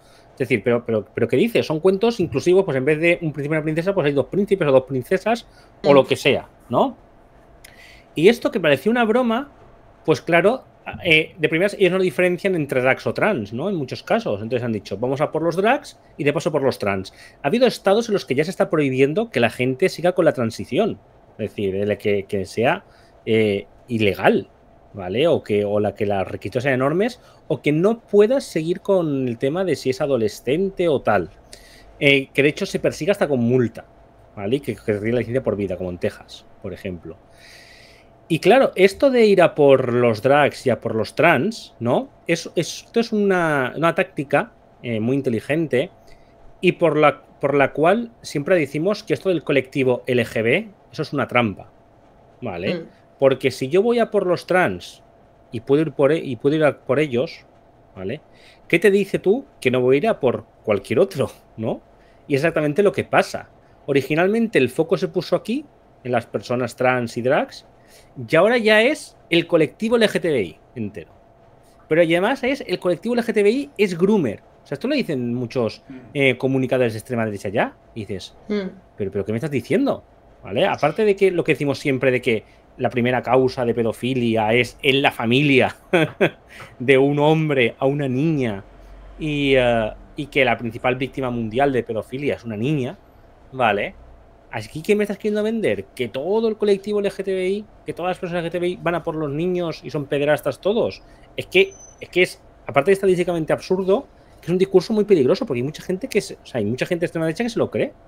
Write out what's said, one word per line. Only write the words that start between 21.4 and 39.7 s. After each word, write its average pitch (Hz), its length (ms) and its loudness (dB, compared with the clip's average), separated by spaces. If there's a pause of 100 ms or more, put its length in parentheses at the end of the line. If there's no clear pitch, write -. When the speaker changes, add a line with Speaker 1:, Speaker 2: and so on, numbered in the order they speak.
Speaker 1:
decir, 98 260 -4
el 101 220 -2
que, 101 260 -2
que 98 220 -6
sea, 135 400 -2 (400)
eh, 107 420 0 (220)
ilegal, 110 580 2 (460)
¿vale? 104 340 -2
O 131 160 2
que, 104 220 0
o 104 160 0
la 104 120 -2
que - 120 -4
los 98 200 -2
requisitos 104 380 -8
sean 135 120 0
enormes, 160 440 -2 (300)
o 151 120 -4
que 147 120 0
no 202 260 0
puedas 220 460 2
seguir 170 340 -4
con 156 480 0
el 117 100 -4
tema 156 280 -2
de 165 100 0
si - 140 -4
es 127 100 -2
adolescente 147 880 -2
o 135 140 0
tal. 98 300 0 (680)
Eh, 139 340 4
que 139 100 2
de 147 60 4
hecho 175 160 -6
se 185 140 -6
persiga 151 320 -2
hasta - 160 0
con 143 120 0
multa, 120 460 0 (520)
¿vale? 104 200 -2
Y - 20 0
que, 120 160 -8
que - 180 -4
te 104 180 -2
la 123 60 0
licencia 117 260 -2
por 107 140 -2
vida, 95 180 -4
como 90 140 -6
en 87 80 -8
Texas, - 480 -8 (160)
por 95 120 -10
ejemplo. 85 440 -12 (1120)
Y 160 120 -2
claro, 180 360 4
esto 202 360 4
de 233 160 4
ir 196 140 4
a 160 120 4
por 139 400 4